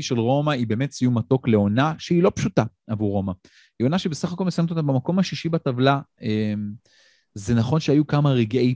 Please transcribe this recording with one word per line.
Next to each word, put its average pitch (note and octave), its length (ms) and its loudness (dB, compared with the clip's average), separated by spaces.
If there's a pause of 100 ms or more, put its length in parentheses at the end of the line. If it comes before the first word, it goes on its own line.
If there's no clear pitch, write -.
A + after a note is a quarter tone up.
של B2+ 180 -2
רומא C#3 320 0
היא B2 160 -2
באמת A#2 260 -2
סיום B2 260 2
מתוק B2 300 0
לעונה A2 500 2
שהיא F3 240 2
לא G3+ 120 4
פשוטה D3+ 300 0 (220)
עבור G#2 260 -2
רומא. G2 200 -2 (460)
היא A#2 80 0
עונה E3+ 120 0
שבסך F3 340 -4
הכל F#3 120 -4
מסיימת E3+ 260 -2
אותה E3 120 -2
במקום C#3+ 360 0
השישי E3 300 -2
בטבלה. C#3 520 0 (220)
אה, G#2+ 320 -2 (800)
זה G#2+ 200 -2
נכון B2 260 2
שהיו D3+ 260 2
כמה D3 240 2
רגעי B2 460 2